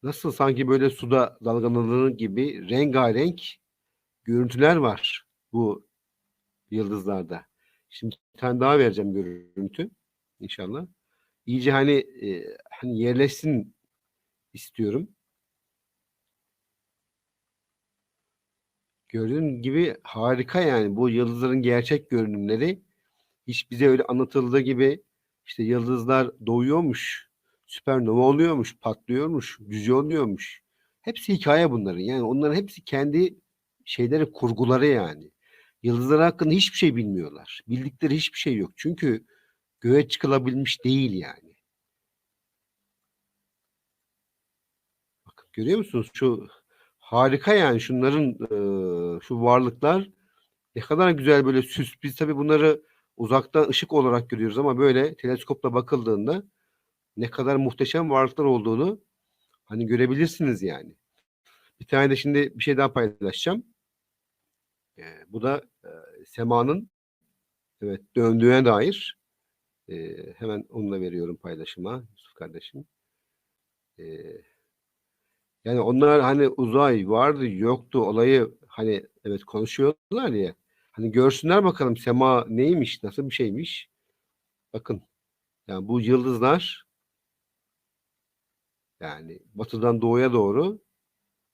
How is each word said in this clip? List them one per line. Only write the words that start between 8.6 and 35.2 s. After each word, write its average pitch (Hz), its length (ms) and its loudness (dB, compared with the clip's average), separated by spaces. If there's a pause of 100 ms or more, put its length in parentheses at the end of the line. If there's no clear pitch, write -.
daha 139 180 4
vereceğim 101 360 0
görüntü 95 760 -8 (500)
inşallah. 104 460 -12 (600)
İyice 127 240 0
hani, 139 220 4
e, 104 640 -4 (140)
hani 123 280 -8
yerleşsin 123 760 0 (760)
istiyorum. 117 560 -6 (4000)
Gördüğün 120 540 -4
gibi 139 400 0
harika 123 580 -2
yani 113 360 2
bu 123 120 2
yıldızların 120 540 0
gerçek 120 480 0
görünümleri. 110 720 -2 (640)
Hiç - 240 -8
bize 127 180 4
öyle 131 160 6
anlatıldığı 127 560 0
gibi 135 420 0 (440)
işte - 160 -8
yıldızlar 120 680 0 (160)
doğuyormuş, 131 840 -2 (360)
süpernova 123 540 0
oluyormuş, 139 580 2
patlıyormuş, 131 800 -6
füzyonluyormuş. 117 1040 -2 (380)
Hepsi 226 340 -6
hikaye 160 360 4
bunların. 98 300 -4
Yani 120 220 -4
onların 143 320 0
hepsi 196 300 -6
kendi 147 540 -2 (460)
şeyleri, 147 480 -2
kurguları 120 540 2
yani. 80 440 0 (520)